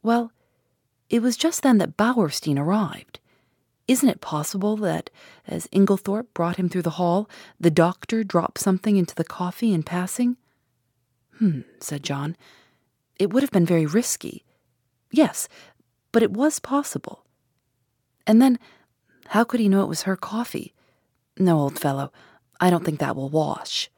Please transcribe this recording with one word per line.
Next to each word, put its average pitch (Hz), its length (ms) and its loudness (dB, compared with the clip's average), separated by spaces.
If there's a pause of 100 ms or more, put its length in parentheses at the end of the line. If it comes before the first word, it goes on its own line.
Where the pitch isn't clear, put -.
Well, 233 300 0 (760)
it 233 140 0
was 247 140 0
just - 260 -2
then 247 160 6
that 156 180 -2
Bauerstein 202 600 0
arrived. 165 640 -4 (680)
Isn't 262 220 4
it - 120 0
possible 190 580 -4
that, 170 320 -4 (360)
as - 240 -8
Inglethorpe 196 640 2
brought 170 220 -2
him 180 120 -2
through 175 140 -4
the 160 160 -4
hall, 180 320 0 (300)
the 170 100 4
doctor 180 540 0
dropped - 340 -2
something 202 380 2
into 180 180 0
the 160 100 -4
coffee 185 480 -4
in 160 120 0
passing? 214 520 -2 (1000)
"Hmm," 170 220 2 (180)
said 143 240 -10
John. 143 340 -6 (800)
"It 196 160 0
would 269 120 2
have - 80 -6
been 170 140 4
very 165 200 2
risky." - 580 -4 (680)
"Yes, 262 360 2 (640)
but 226 140 4
it 202 80 -2
was 269 260 0
possible." - 680 -6 (1000)
And 220 160 8
then, 254 160 6 (680)
how 220 160 2
could 226 160 -2
he 208 80 4
know 196 160 4
it - 40 -4
was 165 140 -6
her 190 140 -4
coffee? - 580 -10 (640)
No, 170 220 4
old 139 180 -2
fellow, 139 340 -4 (460)
I 180 120 4
don't 175 140 0
think 156 140 -2
that 139 160 -2
will 170 140 -6
wash. - 680 -4